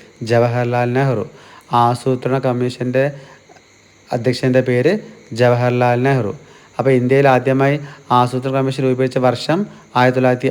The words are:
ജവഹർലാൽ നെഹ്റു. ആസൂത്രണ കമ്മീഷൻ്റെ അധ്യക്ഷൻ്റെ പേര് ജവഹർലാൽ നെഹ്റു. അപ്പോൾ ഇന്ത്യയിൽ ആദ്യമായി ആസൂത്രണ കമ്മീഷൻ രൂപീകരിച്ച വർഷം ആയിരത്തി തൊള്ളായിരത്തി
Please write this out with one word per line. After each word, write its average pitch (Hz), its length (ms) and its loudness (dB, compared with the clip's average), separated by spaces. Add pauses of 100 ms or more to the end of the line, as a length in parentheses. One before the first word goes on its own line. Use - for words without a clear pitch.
(300)
ജവഹർലാൽ 120 580 0 (100)
നെഹ്റു. 131 260 -2 (640)
ആസൂത്രണ 127 500 -2 (100)
കമ്മീഷൻ്റെ 123 580 -2 (1040)
അധ്യക്ഷൻ്റെ 127 600 0
പേര് 127 240 2 (480)
ജവഹർലാൽ 123 680 2
നെഹ്റു. 123 260 0 (500)
അപ്പോൾ 131 180 2
ഇന്ത്യയിൽ 135 260 2 (100)
ആദ്യമായി 135 400 0 (440)
ആസൂത്രണ 127 380 -2
കമ്മീഷൻ 135 280 -2
രൂപീകരിച്ച 127 400 0
വർഷം 127 320 0 (420)
ആയിരത്തി 127 200 2
തൊള്ളായിരത്തി 127 300 0